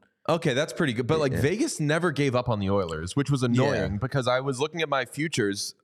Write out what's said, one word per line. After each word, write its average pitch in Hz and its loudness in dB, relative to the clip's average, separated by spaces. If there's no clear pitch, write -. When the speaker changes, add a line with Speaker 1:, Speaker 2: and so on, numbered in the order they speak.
Speaker 1:
Okay, 160 2
that's 147 -2
pretty 151 0
good. 117 -2
But, 156 2
like, 139 2
Speaker 2:
Yeah. 107 -2
Speaker 1:
Vegas 208 0
never 160 0
gave 135 0
up 123 0
on 107 0
the 98 0
Oilers, 87 -2
which 139 0
was 135 2
annoying 120 2
Speaker 2:
Yeah. 104 -4
Speaker 1:
because 131 -2
I 127 2
was 135 -4
looking 160 -4
at 147 2
my 131 0
futures, 120 -2